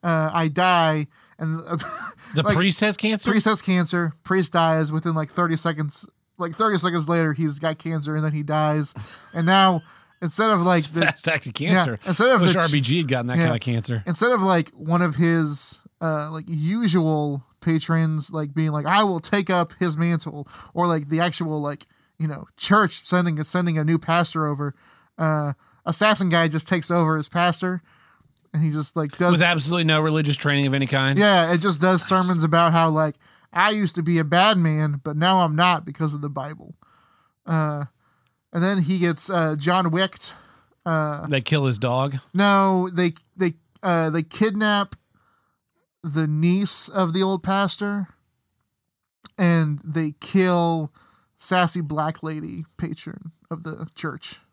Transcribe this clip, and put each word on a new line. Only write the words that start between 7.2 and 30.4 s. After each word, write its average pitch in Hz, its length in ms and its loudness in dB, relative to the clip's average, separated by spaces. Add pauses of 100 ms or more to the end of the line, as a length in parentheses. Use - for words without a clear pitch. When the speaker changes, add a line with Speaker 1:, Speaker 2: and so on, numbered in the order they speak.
Speaker 1:
he's 147 280 -2
got 160 180 -4
cancer, 156 380 -4
and 156 80 -2
then 156 80 -2
he 151 100 -4
dies. 151 500 0 (400)
And 170 140 -2
now, 190 360 4 (380)
instead 208 300 0
of, 185 120 4
like, 180 180 4
Speaker 2:
It's 147 80 -4
Speaker 1:
the 160 140 -2
Speaker 2:
fast - 260 -2
acting 147 300 -4
Speaker 1:
yeah, 175 180 2
Speaker 2:
cancer. 139 300 0
Speaker 1:
instead 196 280 2
of 202 60 4
Speaker 2:
Wish 175 140 4
Speaker 1:
the 185 60 2
ch- 170 40 4
Speaker 2:
R 165 80 2
B 147 80 2
G 135 180 0
had 156 100 -2
gotten 120 200 -2
that 127 80 -2
Speaker 1:
yeah. 165 80 2
Speaker 2:
kind 127 120 2
of 110 40 -4
cancer. 117 460 -4
Speaker 1:
Instead 208 260 0
of, 214 100 2
like, 180 280 2
one 165 320 -2
of 160 140 0
his, 165 640 0 (200)
uh, 156 320 -4
like, 160 160 -12
usual 156 960 0 (160)
patrons, 160 720 0
like, 151 220 -6
being 160 180 0
like, 147 140 -4
"I 196 180 4
will 180 160 0
take 196 300 -2
up 175 280 0
his 170 180 0
mantle," 160 520 -2 (240)
or, 175 160 0
like, 156 200 -2
the 160 120 0
actual, 160 400 -2
like, 147 260 -8 (320)
you 160 80 -4
know, 147 200 -8 (100)
church - 480 2
sending, 175 400 0
sending 175 340 0
a 151 60 -2
new 160 140 2
pastor 165 480 0
over, 143 280 -4 (440)
uh, 151 340 -2 (320)
assassin 196 460 2
guy 165 180 4
just 156 180 -4
takes 175 240 -2
over 160 260 2
as 151 120 -6
pastor, 175 520 -2 (720)
and 151 120 -2
he 156 80 2
just, 151 240 -4
like, 151 220 -4
does 175 140 4
Speaker 2:
With 170 100 4
absolutely 170 420 2
no 156 160 2
religious 156 360 0
training 143 300 0